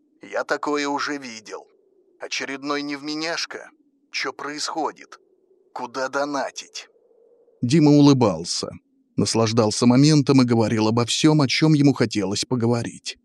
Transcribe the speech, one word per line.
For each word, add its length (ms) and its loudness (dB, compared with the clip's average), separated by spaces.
Я 200 -6
такое 440 -4
уже 320 -4
видел. 480 -16
Очередной 580 -6
невменяшка? 840 -8
Че 220 -8
происходит? 880 -10
Куда 340 -8
донатить?» 800 -6
Дима 300 4
улыбался, 800 4
наслаждался 680 2
моментом 560 6
и 40 4
говорил 420 2
обо 180 0
всем, 360 2
о 80 2
чем 240 2
ему 200 4
хотелось 520 -2
поговорить, 800 -4